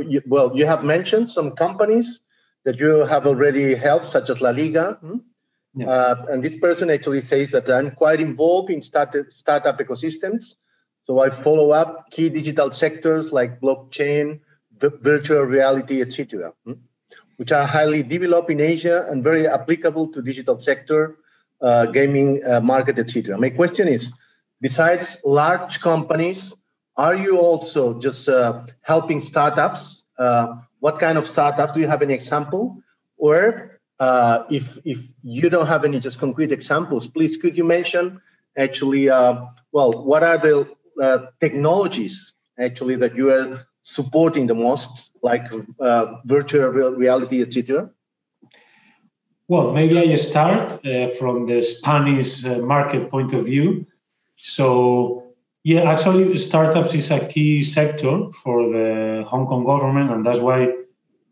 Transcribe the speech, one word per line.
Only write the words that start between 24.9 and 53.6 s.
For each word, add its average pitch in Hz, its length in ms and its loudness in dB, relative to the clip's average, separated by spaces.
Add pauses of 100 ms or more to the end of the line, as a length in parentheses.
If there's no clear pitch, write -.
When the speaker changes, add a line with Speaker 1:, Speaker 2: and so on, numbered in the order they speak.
Speaker 1:
large 151 560 0
companies, 165 720 -2 (440)
are 160 180 2
you 190 240 0
also 160 580 0
just, 127 300 -6
uh, 120 360 2 (180)
helping 160 400 0
startups? 156 840 -2 (140)
Uh, 120 400 0 (220)
what 151 200 -2
kind 160 180 0
of - 80 -2
startups? 143 460 0
Do 160 80 -6
you 151 80 0
have 147 140 0
any 139 120 0
example? 151 680 -6 (320)
Or, 175 640 0 (220)
uh, 120 500 2
if, 131 320 -6
if 123 160 -6 (240)
you 127 260 -2
don't 165 180 2
have 151 180 0
any 143 160 0
just 127 180 -10
concrete 147 320 -2
examples, 139 560 -4
please 160 300 -2
could 165 180 -2
you 170 80 0
mention 175 560 -2 (380)
actually, 139 520 0
uh, 123 360 2 (260)
well, 131 320 2
what 151 200 4
are 165 140 4
the, 147 300 2 (340)
uh, 127 260 2 (120)
technologies 147 920 -2 (260)
actually 127 380 -4
that 117 180 0
you 135 160 2
are 131 340 -2 (180)
supporting 151 640 0
the 117 80 2
most, - 560 -4 (100)
like, 120 240 0 (340)
uh, 117 360 0 (100)
virtual 143 420 2
real-, 127 240 0
reality, 127 500 0
et - 120 -4
cetera? 131 360 -2 (1600)
Speaker 2:
Well, 147 240 2
maybe 160 260 4
I 165 200 4
start, 165 680 0
uh, 127 220 -2
from 123 380 -4
the 120 160 0
Spanish, 139 840 0
uh, 123 140 -2
market 135 500 -2
point 131 240 -4
of 110 120 -2
view. 143 400 0 (500)